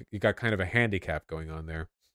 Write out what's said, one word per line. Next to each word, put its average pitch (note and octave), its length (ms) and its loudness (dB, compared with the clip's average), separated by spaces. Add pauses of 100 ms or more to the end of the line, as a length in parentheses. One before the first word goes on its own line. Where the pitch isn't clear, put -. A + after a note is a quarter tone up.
(100)
you G#2+ 80 -4
got G#2 180 4
kind A2+ 160 0
of F#2+ 80 2
a F2+ 60 0
handicap G2 600 0
going D#2+ 240 -8
on D#2+ 140 -8
there. D#2+ 240 -6 (260)